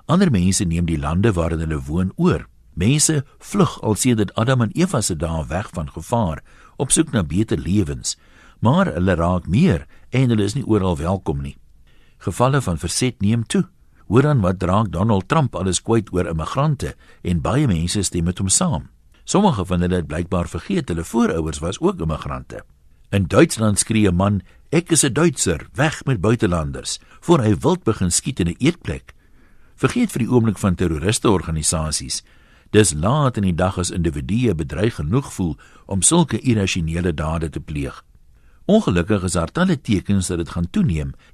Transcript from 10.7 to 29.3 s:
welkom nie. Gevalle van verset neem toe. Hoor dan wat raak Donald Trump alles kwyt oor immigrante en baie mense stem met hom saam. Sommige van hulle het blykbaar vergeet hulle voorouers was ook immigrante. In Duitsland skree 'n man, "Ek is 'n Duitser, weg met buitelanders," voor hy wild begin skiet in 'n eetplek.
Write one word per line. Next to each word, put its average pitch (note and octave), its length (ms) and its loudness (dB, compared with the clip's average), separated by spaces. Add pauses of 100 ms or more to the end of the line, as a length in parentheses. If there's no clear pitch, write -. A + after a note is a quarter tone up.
welkom D#2+ 480 -4
nie. C#2 120 -12 (680)
Gevalle B2+ 400 2
van E2+ 160 -2
verset A#2+ 400 -2
neem A2+ 240 2
toe. - 220 0 (420)
Hoor B2 160 6
dan D3 200 2
wat F#2 180 -2
raak F#2+ 300 0
Donald F#2+ 360 0
Trump D3 280 0
alles F#2 280 -2
kwyt A2+ 280 0
oor F2+ 160 0
immigrante B2+ 680 -2 (280)
en E2+ 220 0
baie C3 240 0
mense F2 360 0
stem E2+ 240 -2
met F2+ 120 -4
hom F#2+ 80 -2
saam. C3+ 400 0 (360)
Sommige E3 400 2
van F2 200 0
hulle F2+ 160 2
het D2 80 -4
blykbaar E2+ 400 -4
vergeet D#3+ 440 -6
hulle E2 120 -4
voorouers E2 600 0
was - 160 -6
ook F3+ 200 0
immigrante. C#2+ 600 -8 (480)
In G2 180 0
Duitsland A2 500 2
skree G#2+ 320 2
'n F2 60 2
man, G2 240 2 (300)
"Ek E3+ 200 0
is D3+ 140 2
'n C3+ 80 0
Duitser, B2 640 0
weg - 300 -2
met A#2+ 160 0
buitelanders," F2 800 0 (220)
voor E3+ 200 4
hy G#2+ 160 4
wild F3+ 280 0
begin G2+ 260 0
skiet - 300 -2
in E2+ 80 2
'n E2+ 100 -4
eetplek. - 560 -2 (600)